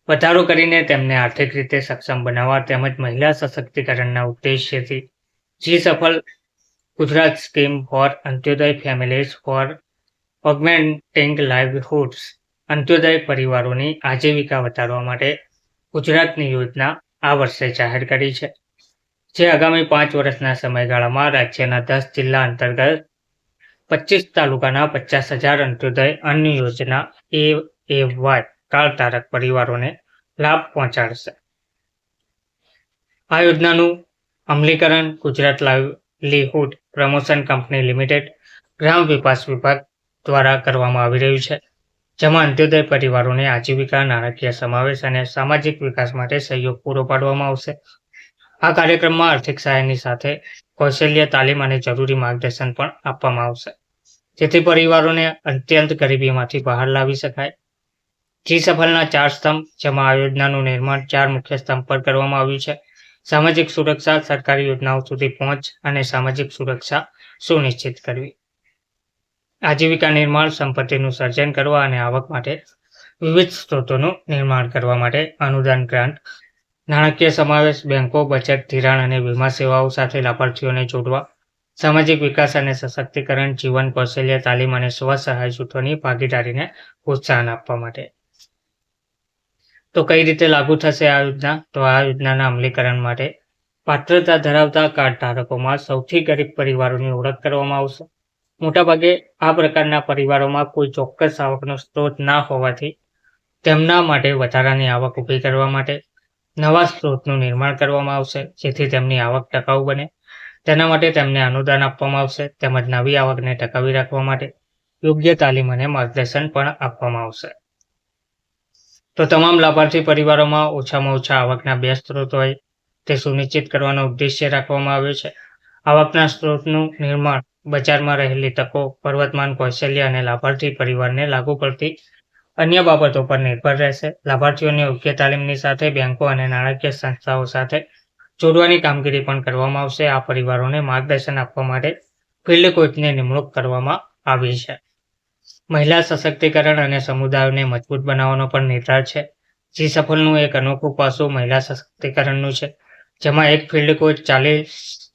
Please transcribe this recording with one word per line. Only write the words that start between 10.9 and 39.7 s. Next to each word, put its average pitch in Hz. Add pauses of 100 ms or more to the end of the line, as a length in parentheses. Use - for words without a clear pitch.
Livelihoods, 131 (500)
અંત્યોદય 156
પરિવારોની 131 (120)
આજીવિકા 139
વધારવા 123
માટે 123 (600)
ગુજરાતની 156
યોજના 131 (300)
આ 143
વર્ષે 135
જાહેર 123
કરી 135
છે, 139 (840)
જે 170
આગામી 160
પાંચ 147
વર્ષના 135
સમયગાળામાં 123
રાજ્યના 123
દસ 135
જિલ્લા 131
અંતર્ગત 127 (920)
પચીસ 175
તાલુકાના 135
પચાસ 139
હજાર 143
અંત્યોદય 131 (100)
અન્ન 156
યોજના 127 (280)
એ 151 (400)
એ 139 (120)
વાય 127 (200)
કાર્ડ 143
ધારક 120
પરિવારોને 123 (520)
લાભ 156
પહોંચાડશે. 120 (2000)
આ 160
યોજનાનું 170 (560)
અમલીકરણ 156 (140)
ગુજરાત 139
લાઇવલીહુડ 139 (200)
પ્રમોશન 143
કંપની 131
લિમિટેડ, 135 (520)
ગ્રામ 160
વિકાસ 131
વિભાગ 139 (460)